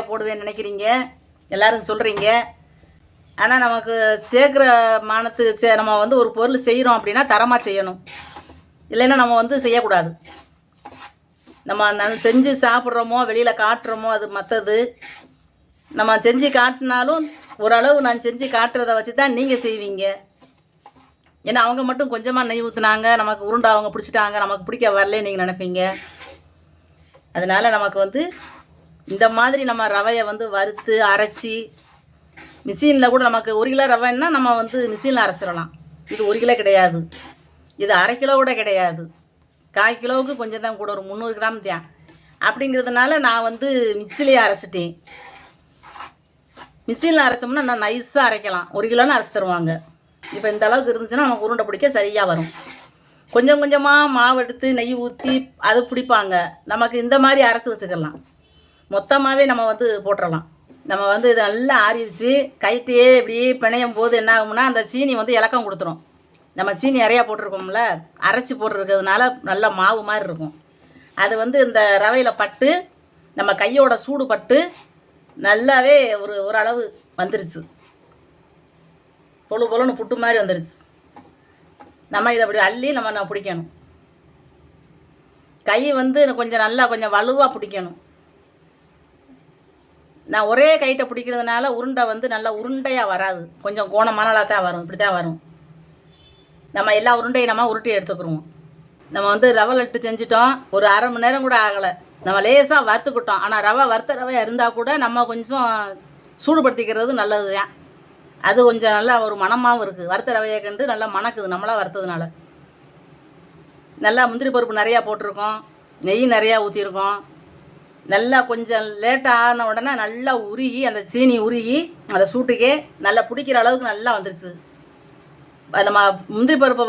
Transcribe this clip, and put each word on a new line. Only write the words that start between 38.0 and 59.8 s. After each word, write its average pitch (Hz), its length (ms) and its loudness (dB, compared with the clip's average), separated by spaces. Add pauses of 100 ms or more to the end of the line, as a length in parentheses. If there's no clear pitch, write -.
அரை 226 220 2
கிலோ 269 180 2
கூட 262 200 0
கிடையாது, 180 440 -2 (720)
கால் 233 260 0
கிலோவுக்கு 262 380 -2
கொஞ்சம் 220 260 -8
தான் 214 140 -8
கூட, 208 160 -6
ஒரு 190 140 -10
முந்நூறு 220 280 -8
கிராம் 220 300 -4
தான். 165 180 -8 (600)
அப்படிங்கிறதுனால 254 800 0
நான் 226 220 0
வந்து 240 200 -4 (320)
மிக்சிலேயே 262 460 2
அரைச்சிட்டேன். 180 460 -6 (2000)
மிஷினில் 302 380 2
அரைச்சோம்னா 247 400 -2
நான் 226 160 -2
நைஸா 240 460 -2
அரைக்கலாம். 202 360 -4 (120)
ஒரு 214 120 -2
கிலோன்னு 254 240 4
அரைச்சு 220 220 -2
தருவாங்க. 175 380 -2 (600)
இப்ப 202 180 -8
இந்த 214 140 -2
அளவுக்கு 254 240 2
இருந்துச்சுன்னா 233 340 -2
நமக்கு 220 220 -2
உருண்டை 226 200 -2
பிடிக்க 202 280 0
சரியா 208 340 0
வரும். 165 200 -2 (840)
கொஞ்சம் 285 260 4
கொஞ்சமா 285 320 4 (240)
மாவு 254 260 4
எடுத்து 247 240 -6 (100)
நெய் 240 160 -4 (120)
ஊத்தி 262 280 -4 (360)
அது 226 100 4 (100)
பிடிப்பாங்க. 226 460 0 (360)
நமக்கு 233 320 -2
இந்த 247 120 2 (100)
மாதிரி 269 240 6
அரைச்சு 233 240 -2
வச்சுக்கலாம். 175 440 -8 (800)
மொத்தமாவே 269 560 2
நம்ம 226 200 0
வந்து 233 160 -2 (180)